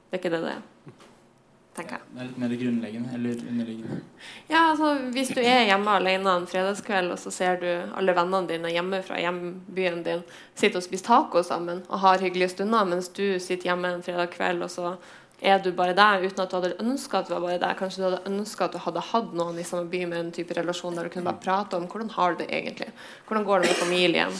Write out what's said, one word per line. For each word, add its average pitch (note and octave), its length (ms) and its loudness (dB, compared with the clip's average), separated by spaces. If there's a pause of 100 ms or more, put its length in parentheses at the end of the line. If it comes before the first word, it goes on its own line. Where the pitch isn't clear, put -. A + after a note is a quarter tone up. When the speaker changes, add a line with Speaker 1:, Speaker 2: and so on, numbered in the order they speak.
(120)
Speaker 1:
Det F#3 80 -4
er - 20 -8
ikke E3+ 140 -2
det E3 80 -4
det - 80 -4
er, - 100 -10 (1120)
tenker - 220 -10
jeg. - 60 -14 (120)
Speaker 2:
Det B2 80 -12
er B2+ 60 -8
litt B2+ 100 -12
mer A#2+ 160 -2
grunnleggende, A#2+ 640 -2
eller A#2+ 240 -4 (100)
underliggende. A2+ 520 -6 (480)
Speaker 1:
Ja, D#4+ 100 4 (160)
altså, D4+ 160 2 (180)
hvis B3 240 -2
du C4 80 0
er A#3+ 240 8
hjemme G3+ 240 4
alene F#3+ 480 4
en F3 80 -2
fredagskveld, F#3+ 720 0
og - 20 -6
så F#3+ 160 -10
ser F3+ 300 2
du - 20 -4 (320)
alle F#3 160 4
vennene F3+ 380 2
dine E3 240 -4
hjemme F#3+ 260 0
fra F#3+ 160 -6
hjembyen F3+ 880 -2
din E3+ 160 -2 (320)
sitte G3+ 240 2
og F3+ 80 -2
spise F#3 240 -6
taco A#3 320 6
sammen, F3 480 -4
og G3 160 -2
har F#3 160 6
hyggelige F3+ 380 0
stunder, G#3 260 2
mens F3+ 240 -2
du G3 300 -2
sitter F3+ 320 -2
hjemme F3+ 180 0
en F3+ 160 -6
fredag F3 320 -2
kveld, F3+ 240 0
og F3+ 80 -6
så F3+ 260 -6 (480)
er G3 160 6
du F3+ 160 0
bare F3+ 160 2
der, G3 320 6
uten F#3+ 160 -2
at F#3 140 -2
du - 20 -2
hadde F3+ 240 -2
ønsket A#3+ 380 -2
at F3+ 100 0
du E3+ 60 -4
var F3 100 -2
bare F3 160 -2
der. F3+ 160 0
Kanskje F#3 240 -4
du F#3+ 60 0
hadde F#3 240 -2
ønsket G3+ 340 -4
at E3+ 140 -2
du - 20 -8
hadde E3+ 300 -4
hatt G#3 260 0
noen E3+ 240 -2
i E3+ 80 -6
samme F3 240 -4
by F3+ 160 -2
med E3+ 140 -4
en E3+ 100 -4
type E3+ 240 -8
relasjon F3 400 -4
der E3+ 140 -6
du - 20 -8
kunne F3 160 -4
bare F#3+ 160 -4
prate F#3+ 320 0
om, F3 160 -2
«Hvordan A3 240 -8
har F3+ 160 4
du D#3+ 60 -4
det - 100 -6
egentlig? - 400 -6 (400)
Hvordan G#3+ 220 0
går G3 100 6
det E3+ 140 4
med - 80 2
familien? F3 580 4